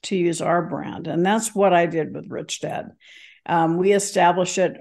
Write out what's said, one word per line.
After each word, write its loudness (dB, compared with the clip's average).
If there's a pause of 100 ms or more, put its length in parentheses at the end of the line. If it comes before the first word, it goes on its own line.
to -4
use 0
our 0
brand. -8
And -2
that's 0
what 4
I 6
did -4
with -12
Rich -10
Dad. -8 (580)
Um, 2
we 4
established 2
it. 0